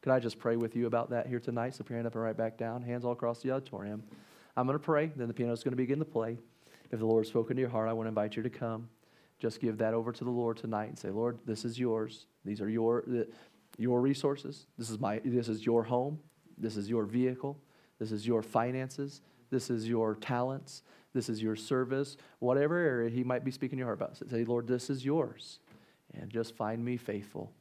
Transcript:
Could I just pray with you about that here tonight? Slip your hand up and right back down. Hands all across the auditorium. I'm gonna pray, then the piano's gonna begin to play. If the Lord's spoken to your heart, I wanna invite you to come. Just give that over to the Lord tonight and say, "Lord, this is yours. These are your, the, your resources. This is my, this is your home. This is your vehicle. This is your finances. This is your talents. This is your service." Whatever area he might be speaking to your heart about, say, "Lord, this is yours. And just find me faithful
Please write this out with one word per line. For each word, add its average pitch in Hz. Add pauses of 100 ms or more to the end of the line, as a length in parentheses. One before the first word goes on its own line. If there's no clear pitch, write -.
Could 131
I 131
just 117
pray 117
with 117
you 120
about 117
that 120
here 123
tonight? 120
Slip -
your 120
hand 117
up 113
and 113
right 110
back 113
down. 120
Hands 120
all 123
across 120
the 127
auditorium. 107 (520)
I'm 127
gonna 139
pray, 151
then 135
the 117
piano's 117
gonna 123
begin 131
to 156
play. 117 (540)
If 113
the 110
Lord's 110
spoken 117
to 131
your 123
heart, 110
I 113
wanna 113
invite 107
you 113
to 123
come. 113 (480)
Just 113
give 113
that 113
over 117
to 117
the 123
Lord 117
tonight 110
and -
say, -
"Lord, 117
this 110
is 117
yours. 110 (200)
These 101
are 101
your, 113
the, 120 (480)
your 123
resources. 139 (120)
This 110
is 110
my, 110
this 120
is 110
your 117
home. 127 (380)
This 110
is 101
your 113
vehicle. 127 (400)
This 113
is 107
your 113
finances. 131 (300)
This 131
is 113
your 113
talents. 127 (320)
This 120
is 110
your 110
service." 131 (220)
Whatever 139
area 127
he 123
might 127
be 127
speaking 131
to -
your 127
heart 113
about, -
say, 117
"Lord, 117
this 123
is 131
yours. 139 (540)
And -
just 113
find 113
me 123
faithful 104